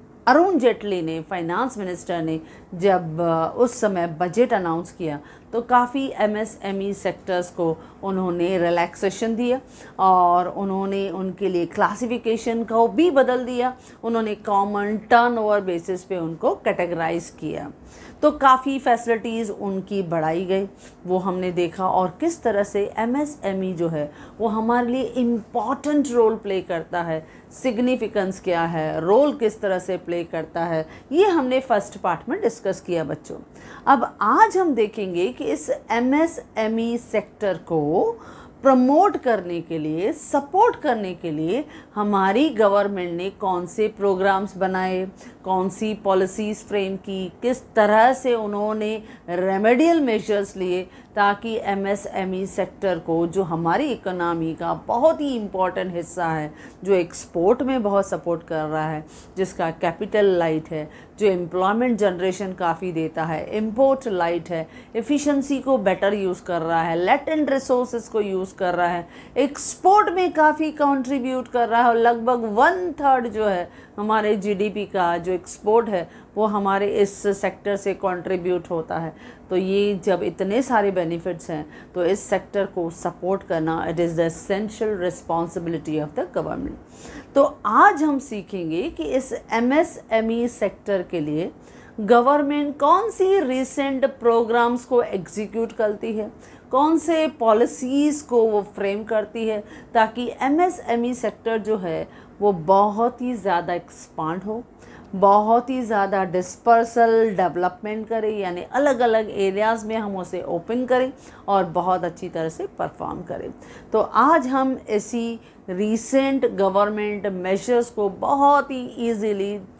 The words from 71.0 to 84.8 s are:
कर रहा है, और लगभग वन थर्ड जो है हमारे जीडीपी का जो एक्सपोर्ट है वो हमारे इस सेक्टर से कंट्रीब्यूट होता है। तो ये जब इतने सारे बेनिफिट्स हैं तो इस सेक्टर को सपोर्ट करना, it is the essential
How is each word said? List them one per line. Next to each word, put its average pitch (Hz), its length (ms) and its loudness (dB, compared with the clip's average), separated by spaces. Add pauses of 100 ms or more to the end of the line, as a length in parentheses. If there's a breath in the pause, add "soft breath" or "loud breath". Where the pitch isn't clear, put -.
कर 233 220 0
रहा 233 120 4
है, 247 60 6
और 233 80 4
लगभग 233 480 2 (100)
वन 339 380 2
थर्ड 269 360 2
जो 214 180 -2
है 180 240 0 (280 loud breath)
हमारे 214 380 2
जीडीपी 202 500 -2
का 175 320 0
जो 170 140 -4
एक्सपोर्ट 214 580 0
है 175 180 -2 (280 loud breath)
वो 214 100 2
हमारे 202 420 0 (140)
इस 196 140 2 (240)
सेक्टर 196 360 -4
से 196 180 -4
कंट्रीब्यूट 180 760 -4
होता 165 280 -4
है। 165 160 -6 (360 loud breath)
तो 185 80 0
ये 196 460 0
जब 185 200 2
इतने 196 380 -2
सारे 220 300 2
बेनिफिट्स 170 580 -4
हैं 151 160 -8 (300 loud breath)
तो 180 100 0
इस 185 140 2
सेक्टर 190 460 -2
को 175 240 -4
सपोर्ट 180 540 -4
करना, 160 320 -2 (120)
it 170 120 -2
is 170 160 0
the 165 120 2
essential 208 760 -4